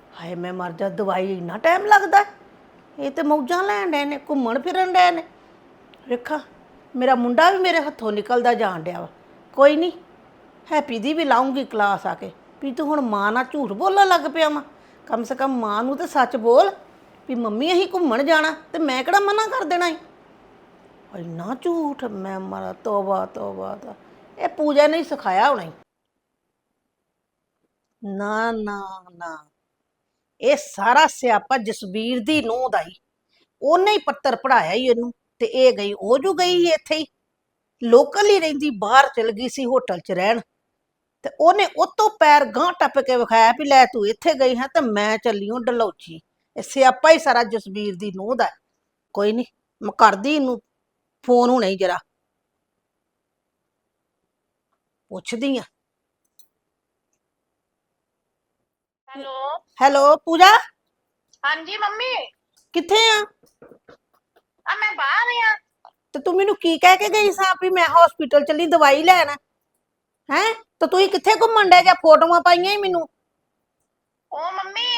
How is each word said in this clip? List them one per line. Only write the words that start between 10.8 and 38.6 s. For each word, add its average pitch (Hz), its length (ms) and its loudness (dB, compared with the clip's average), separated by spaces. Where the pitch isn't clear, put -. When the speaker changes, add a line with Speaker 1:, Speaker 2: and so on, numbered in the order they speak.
Speaker 1:
ਦੀ 262 140 -4
ਵੀ 320 100 -2
ਲਾਉਂਗੀ 262 420 0
ਕਲਾਸ 202 400 -2
ਆ 180 100 -6
ਕੇ 190 160 -16
ਵੀ 277 120 -8
ਤੂੰ 294 140 -6
ਹੁਣ 294 140 -2
ਮਾਂ 208 300 -2
ਨਾਲ 247 200 -2
ਝੂਠ 269 200 -6
ਬੋਲਣ 381 360 2
ਲੱਗ 330 260 0
ਪਿਆ 320 160 0
ਵਾ। 294 140 -6
ਕਮ 233 160 -6
ਸੇ 254 120 -8
ਕਮ 262 240 -4
ਮਾਂ 214 240 -4
ਨੂੰ 269 140 -6
ਤੇ 330 100 -8
ਸੱਚ 254 280 -2
ਬੋਲ 254 360 4
ਵੀ 262 60 -8
ਮੰਮੀ 233 380 -4
ਅਸੀਂ 359 200 0
ਘੁੰਮਣ 285 300 -2
ਜਾਣਾ 311 280 0
ਤੇ 302 60 -8
ਮੈਂ 262 240 -2
ਕਿਹੜਾ 370 160 0
ਮਨਾ 415 280 0
ਕਰ 508 160 -6
ਦੇਣਾ 349 240 -2
ਈ। 330 100 -6
ਇੰਨਾ 175 460 -12
ਝੂਠ, 311 420 -4
ਮੈਂ 196 360 -10
ਮਰਾਂ, 190 340 -10
ਤੋਬਾ, 196 520 -4
ਤੋਬਾ, 190 500 -12
ਤੋਬਾ। - 180 -18
ਇਹ - 120 -6
ਪੂਜਾ 294 380 2
ਨੇ 311 100 -2
ਹੀ 330 60 -4
ਸਿਖਾਇਆ 220 460 0
ਹੋਣਾ 226 140 -2
ਈ। 160 80 -16
ਨਾ, 214 500 -6
ਨਾ, 202 600 -10
ਨਾ, 165 360 -16
ਇਹ - 160 2
ਸਾਰਾ 233 500 2
ਸਿਆਪਾ 240 500 -2
ਜਸਵੀਰ 220 640 -8
ਦੀ 302 220 -2
ਨੂੰਹ 247 280 -4
ਦਾ 196 120 -2
ਈ। 170 120 -14
ਉਹਨੇ 359 300 2
ਹੀ 415 60 2
ਪੱਤਰ - 380 -4
ਪੜਾਇਆ 226 360 0
ਈ 247 140 -2
ਇਹਨੂੰ 240 260 -2
ਤੇ 240 60 -2
ਇਹ 247 280 4
ਗਈ, 285 200 -6
ਉਹ 208 240 0
ਜੂ 370 160 -2
ਗਈ 359 340 0
ਇੱਥੇ 311 300 -2
ਹੀ, 311 80 -6
ਲੋਕਲ 277 480 4
ਹੀ 392 100 4
ਰਹਿੰਦੀ, 302 300 -4